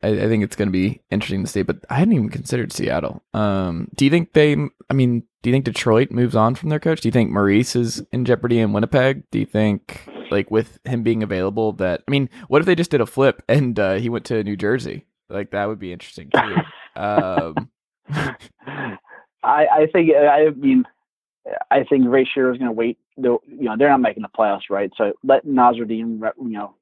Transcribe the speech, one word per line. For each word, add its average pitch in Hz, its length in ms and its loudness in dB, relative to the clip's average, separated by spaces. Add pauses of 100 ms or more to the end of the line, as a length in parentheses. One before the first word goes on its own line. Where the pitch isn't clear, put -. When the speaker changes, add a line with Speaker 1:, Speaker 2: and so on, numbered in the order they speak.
Speaker 1:
I, 104 60 0
I 101 180 0
think 110 160 2
it's - 120 -6
gonna 101 160 -2
be 92 300 -2 (100)
interesting 98 320 -4
to 87 60 -8
see, 101 140 -4
but - 260 -4
I 127 60 -6
hadn't 190 180 2
even 113 160 0
considered - 440 -6
Seattle. - 500 -6 (100)
Um, 98 600 -2
do 139 100 2
you 135 60 4
think 170 220 0
they, 151 220 4 (340)
I - 40 -2
mean, 123 280 2 (200)
do 123 80 -2
you 120 40 2
think 135 120 0
Detroit 117 460 2
moves 120 240 0
on 117 200 2
from 156 140 -6
their 151 100 -2
coach? 160 220 -2
Do 117 60 -2
you 113 40 0
think 117 200 2
Maurice 101 440 2
is 117 360 -2
in 123 140 -4
jeopardy 120 340 0
in 104 140 0
Winnipeg? 131 580 0
Do 110 80 -2
you 107 60 -2
think - 600 -2 (240)
like, 101 180 -2
with 110 360 -2
him 127 180 -4
being 113 180 0
available 101 520 -2
that, 90 340 -4
I 131 40 -4
mean, 139 180 0 (180)
what 147 140 2
if 170 40 -2
they 180 100 2
just 170 160 -4
did 143 100 2
a 107 40 2
flip - 420 0
and, 123 320 2
uh, 95 160 0
he 117 140 -4
went 117 160 -6
to 110 180 -2
New 104 120 -4
Jersey? 117 500 -4 (240)
Like, 98 220 -10
that 101 160 -4
would 107 120 -8
be 90 140 -12
interesting - 360 -18
too. - 260 -2
Speaker 2:
<laughs> 165 100 -2 (280)
Speaker 1:
Um, 92 760 -4 (400)
Speaker 2:
I, 139 880 -10 (460)
I 151 500 4
think, 170 200 4
I 147 420 6
mean, 131 280 4 (880)
I 135 120 4
think 131 240 4
Ray 131 180 4
Shero 127 260 0
is 120 60 -4
gonna 123 160 -4
wait. 117 240 -2 (200)
They'll, 123 300 0
you - 160 -10
know, 110 140 -4
they're 143 120 4
not 139 120 4
making 110 220 -2
the 101 60 -12
playoffs, 101 400 0
right? 98 280 -2
So 104 160 0 (100)
let 135 220 4
Nasruddin 117 760 0
re-, 113 160 -4
you 113 200 -8
know 101 240 -12